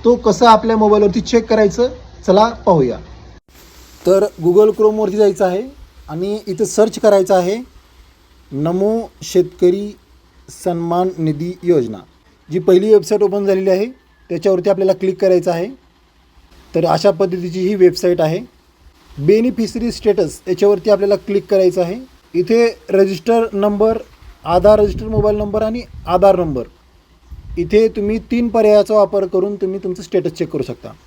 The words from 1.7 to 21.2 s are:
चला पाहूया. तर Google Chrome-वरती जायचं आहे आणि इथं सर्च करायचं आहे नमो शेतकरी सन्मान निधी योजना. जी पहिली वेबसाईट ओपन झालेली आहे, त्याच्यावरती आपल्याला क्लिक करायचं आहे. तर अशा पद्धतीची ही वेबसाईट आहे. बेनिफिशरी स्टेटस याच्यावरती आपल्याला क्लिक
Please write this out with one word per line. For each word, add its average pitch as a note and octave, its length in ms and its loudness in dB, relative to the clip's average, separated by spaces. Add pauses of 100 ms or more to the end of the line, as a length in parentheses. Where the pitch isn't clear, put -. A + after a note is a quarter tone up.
चला G#3 220 4
पाहूया. D3 480 0 (1080)
तर F#3+ 200 2 (160)
Google F3+ 280 4
Chrome-वरती G#3+ 480 0
जायचं G3+ 280 2
आहे F#3 180 -2 (460)
आणि F#3+ 380 -8
इथं G3+ 180 -4
सर्च G#3+ 340 0
करायचं G3 360 2
आहे F#3 220 0 (920)
नमो F#3 500 -2 (200)
शेतकरी F#3 760 -2 (680)
सन्मान E3+ 540 -2
निधी D#3 360 -4 (100)
योजना. C3 340 0 (540)
जी E3+ 80 -4
पहिली F#3+ 340 4
वेबसाईट G#3 300 2
ओपन G3+ 220 -2
झालेली F#3+ 240 0
आहे, F#3+ 160 0 (440)
त्याच्यावरती F3 400 0
आपल्याला F#3+ 240 2
क्लिक F#3 280 -4
करायचं F#3 300 2
आहे. E3+ 160 -4 (1080)
तर D#3+ 100 0
अशा D#3+ 260 2
पद्धतीची F3+ 480 -4
ही F#3+ 160 -2
वेबसाईट F3+ 460 2
आहे. E3 360 -4 (640)
बेनिफिशरी A3+ 720 0
स्टेटस F#3 560 -2
याच्यावरती G3 420 0
आपल्याला G3+ 260 2
क्लिक G3 300 -4